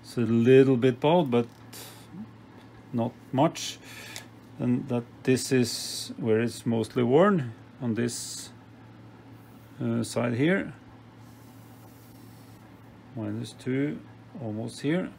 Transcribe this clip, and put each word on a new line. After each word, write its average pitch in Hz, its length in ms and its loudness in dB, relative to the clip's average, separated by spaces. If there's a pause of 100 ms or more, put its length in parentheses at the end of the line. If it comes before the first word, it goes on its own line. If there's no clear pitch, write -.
so - 180 -6
a 113 40 2
little 127 520 8
bit 120 220 2
bowed, 156 320 2
but 120 160 2 (1500)
not 117 180 -4 (200)
much, - 460 0 (800)
and 123 280 -2
that 120 160 -2 (200)
this 127 280 0
is - 680 -2
where 110 220 2
it's 117 260 -4
mostly 113 380 -2
worn, 143 480 4 (300)
on 117 140 -4
this, - 540 -6 (1300)
uh, 117 220 -2
side 120 320 -2
here. 160 360 0 (2500)
Minus 110 380 -8
two, 139 460 -4 (420)
almost 110 400 -10
here. 165 380 -2